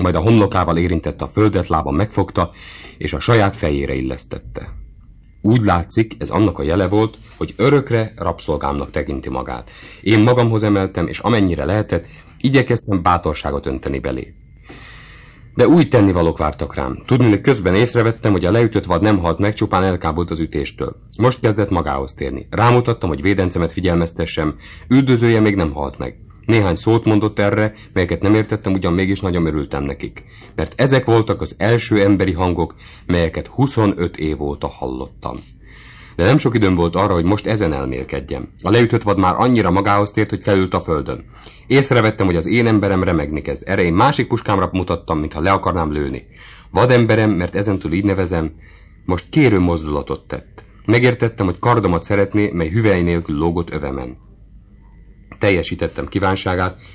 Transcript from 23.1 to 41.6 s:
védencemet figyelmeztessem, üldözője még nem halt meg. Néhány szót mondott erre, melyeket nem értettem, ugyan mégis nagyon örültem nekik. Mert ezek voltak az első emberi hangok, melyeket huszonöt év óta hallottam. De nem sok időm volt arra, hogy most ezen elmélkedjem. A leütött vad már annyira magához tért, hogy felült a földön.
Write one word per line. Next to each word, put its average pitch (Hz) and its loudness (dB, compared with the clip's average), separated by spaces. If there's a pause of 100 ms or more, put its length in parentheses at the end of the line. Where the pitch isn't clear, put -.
védencemet 90 0
figyelmeztessem, 85 -2 (320)
üldözője 120 4
még 107 2
nem 82 0
halt 73 -8
meg. 62 -10 (300)
Néhány 101 2
szót 113 2
mondott 107 2
erre, 104 0 (200)
melyeket 87 -2
nem 101 2
értettem, 107 0
ugyan 92 -2
mégis 95 -2
nagyon 87 -2
örültem 73 -4
nekik. - -10 (320)
Mert - -6
ezek 131 2
voltak 110 2
az 92 -8
első 110 2
emberi 98 2
hangok, 85 -2 (300)
melyeket 82 -2
huszonöt 104 0
év 76 -4
óta 71 -6
hallottam. 65 -10 (720)
De 85 2
nem 127 6
sok 120 0
időm 98 2
volt 85 0
arra, 95 2
hogy 85 2
most 101 0
ezen 101 0
elmélkedjem. 65 -8 (140)
A 87 -2
leütött 113 4
vad 98 0
már 92 2
annyira 110 2
magához 101 0
tért, 107 -2
hogy 101 -6
felült 95 2
a 95 0
földön. 71 -4 (420)